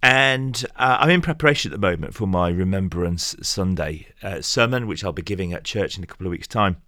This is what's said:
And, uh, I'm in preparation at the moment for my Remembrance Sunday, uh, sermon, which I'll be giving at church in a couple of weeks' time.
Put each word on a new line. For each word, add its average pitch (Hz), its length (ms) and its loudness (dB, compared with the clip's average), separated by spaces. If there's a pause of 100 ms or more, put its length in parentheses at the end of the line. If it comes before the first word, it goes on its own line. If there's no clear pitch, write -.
And, 131 600 4 (120)
uh, 127 240 4
I'm 151 100 6
in 180 100 6
preparation 151 500 0
at - 100 -6
the 101 60 2
moment 85 280 -2
for 110 120 -4
my 90 220 2
Remembrance 87 920 0
Sunday, 82 640 -2 (140)
uh, 95 180 -8
sermon, 120 460 0
which 101 180 -6
I'll 90 80 -2
be 85 100 -6
giving 90 300 -4
at 87 100 -8
church - 340 -4
in 95 60 -10
a 82 40 -12
couple - 200 -10
of 90 60 -2
weeks' 85 160 -8
time. 98 380 0